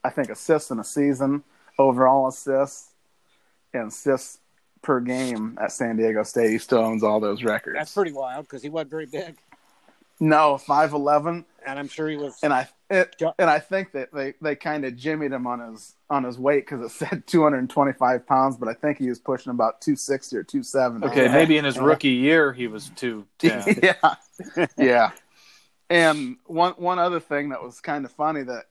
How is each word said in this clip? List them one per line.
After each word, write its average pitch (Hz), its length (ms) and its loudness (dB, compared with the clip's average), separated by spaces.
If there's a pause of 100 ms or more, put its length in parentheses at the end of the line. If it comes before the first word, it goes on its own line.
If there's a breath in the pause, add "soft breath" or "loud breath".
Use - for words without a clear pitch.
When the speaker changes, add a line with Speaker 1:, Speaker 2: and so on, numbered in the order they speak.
Speaker 1:
I 127 60 -2
think, 127 180 -4
assists 151 420 -2
in 120 80 -6
a 104 60 -8
season, 143 600 -2 (340 soft breath)
overall 131 500 2
assists, 135 600 -4 (840)
and 113 140 -6
assists - 500 -4 (440)
per 131 180 0
game 123 580 -4
at 104 140 -4
San 117 240 -4
Diego 110 280 2
State. 117 260 0
He 110 80 0
still 117 220 2
owns 113 220 0
all 107 180 2
those 107 220 -4
records. 113 360 -4
Speaker 2:
That's 151 160 -8
pretty 185 180 -2
wild 135 340 -8
'cause 131 160 -16
he 147 60 -12
wasn't 151 220 -6
very 156 160 -10
big. 151 320 -12 (840)
Speaker 1:
No, 151 380 4
five 147 340 2
eleven. 151 540 0 (200)
Speaker 2:
And 135 120 -8
I'm 143 100 -10
sure 156 200 -6
he 151 100 -6
was 143 240 -10
Speaker 1:
And 147 100 2
I, 135 160 0 (220)
it, 190 280 0
Speaker 2:
Ju- - 200 0
Speaker 1:
and 180 100 4
I 151 120 4
think 190 320 -6
that 131 200 -8
they, 139 300 -6
they 147 140 -2
kinda 147 360 -6
jimmied 143 400 -4
him 123 140 -6
on 120 140 -6 (120)
his, - 220 -20 (160)
on 139 140 0
his 123 140 -8
weight 139 280 2
'cause 127 160 -8
it - 80 -8
said - 360 -8
<laughs> - 0 -
two 165 160 4
hundred 135 280 2
twenty-five 127 560 0
pounds, 131 320 2
but 120 100 -4
I 113 60 -4
think 147 240 -4
he 131 100 -2
was 120 100 -4
pushing 131 320 -6
about 117 300 0
two 147 160 0
sixty 135 400 -4
or 92 60 -4
two 135 200 -6
seventy. 123 440 0
Speaker 3:
Okay, 131 180 4
Speaker 1:
Yeah. 123 80 4
Speaker 3:
maybe 156 240 6
in 147 80 0
his 131 140 -2
rookie 147 320 4
year 143 420 4
he 123 140 -6
was 107 280 -12
two 113 320 -6 (120)
ten. 160 400 2
Speaker 1:
<laughs> - 40 2
Yeah. 165 320 4 (640)
Yeah. 120 340 6 (800 soft breath)
And 156 480 2 (100)
one, 170 260 0
one 180 260 -4
other 175 220 0
thing 143 300 -4
that 117 120 -8
was 120 180 -16
kinda 139 300 -6
funny 151 320 -4
that 123 280 -10